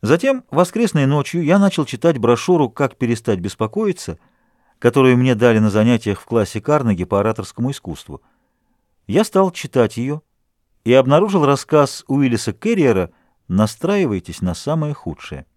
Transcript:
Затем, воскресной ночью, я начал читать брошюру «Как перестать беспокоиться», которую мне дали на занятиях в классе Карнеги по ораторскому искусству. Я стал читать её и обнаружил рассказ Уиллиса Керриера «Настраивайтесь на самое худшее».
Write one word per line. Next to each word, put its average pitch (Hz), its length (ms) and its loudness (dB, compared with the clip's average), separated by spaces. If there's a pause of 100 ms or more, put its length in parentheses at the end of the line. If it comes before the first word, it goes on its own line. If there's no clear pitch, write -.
Затем, 254 480 0
воскресной 170 560 0
ночью, 147 380 -2
я 170 140 2
начал 190 260 2
читать 147 340 -2
брошюру 120 520 2
«Как - 260 -4
перестать 110 440 -2
беспокоиться», 160 760 -6 (600)
которую 127 380 4
мне 127 180 2
дали 113 240 4
на 107 120 2
занятиях 107 500 0
в - 40 -20
классе 110 360 -2
Карнеги 117 440 0
по 98 160 -2
ораторскому 110 520 -4
искусству. 76 500 -14 (840)
Я 208 160 2
стал 190 260 0
читать 123 460 -2
её 139 260 -6 (600)
и 117 80 2
обнаружил 151 520 4
рассказ 139 640 0
Уиллиса 127 460 0
Керриера 131 600 0 (360)
«Настраивайтесь 107 920 -2
на 90 120 -2
самое 151 400 -6
худшее». - 520 -14 (100)